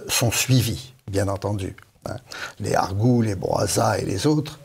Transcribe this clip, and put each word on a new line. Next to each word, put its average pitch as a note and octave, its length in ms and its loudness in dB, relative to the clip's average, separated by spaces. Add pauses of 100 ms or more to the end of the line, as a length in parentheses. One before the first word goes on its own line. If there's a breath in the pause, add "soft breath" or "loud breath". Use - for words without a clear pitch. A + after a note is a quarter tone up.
sont - 240 0
suivis, - 600 0 (180)
bien G2 160 0
entendu. G2 480 -4 (320)
Hein. - 80 -6 (460 loud breath)
Les G#2 160 0
Argoux, A#2 460 2
les G#2+ 120 0
Boisa A2 640 0
et - 60 -4
les G2+ 240 0
autres, D3+ 360 0